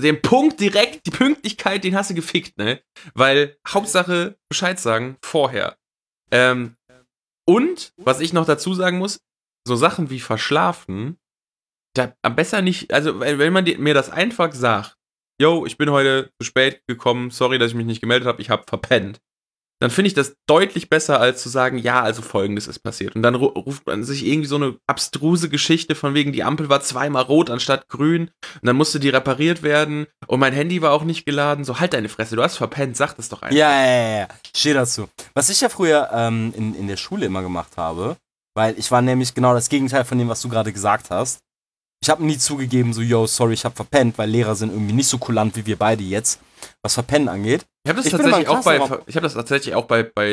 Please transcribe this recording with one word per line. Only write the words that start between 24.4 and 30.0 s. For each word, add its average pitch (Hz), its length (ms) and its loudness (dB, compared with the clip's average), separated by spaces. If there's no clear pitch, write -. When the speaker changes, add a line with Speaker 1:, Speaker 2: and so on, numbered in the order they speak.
Speaker 1:
so 143 80 -2
eine 139 220 -2
abstruse 160 600 0
Geschichte 160 440 0
von 143 220 -2
wegen, 143 180 0
die 120 100 -2
Ampel 147 240 -2
war 139 140 4
zweimal 131 420 -2
rot 147 280 4
anstatt 135 380 -2
grün 160 340 0
und - 100 -10
dann 123 100 4
musste 151 240 2
die 139 100 2
repariert 139 520 2
werden 151 460 0